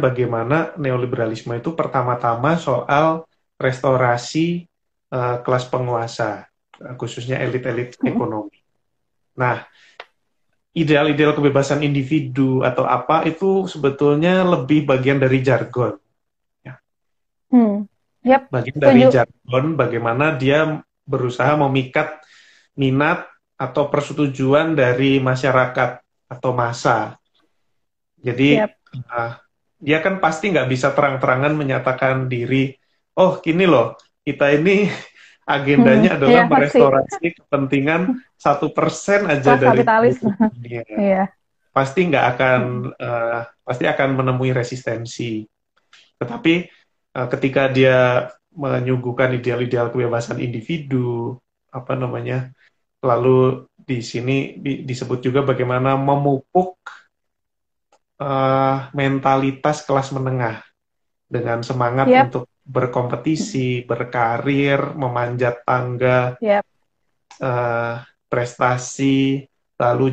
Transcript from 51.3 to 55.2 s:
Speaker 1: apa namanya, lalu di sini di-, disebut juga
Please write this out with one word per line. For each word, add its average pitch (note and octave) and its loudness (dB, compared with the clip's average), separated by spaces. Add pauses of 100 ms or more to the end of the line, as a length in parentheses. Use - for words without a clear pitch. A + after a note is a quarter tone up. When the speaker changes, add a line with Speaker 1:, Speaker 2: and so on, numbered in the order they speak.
Speaker 1:
apa C3 -8
namanya, B2 -6 (540)
lalu C3 2
di B2+ -8
sini B2 -4
di-, C3+ -8
disebut B2 -6
juga C3 0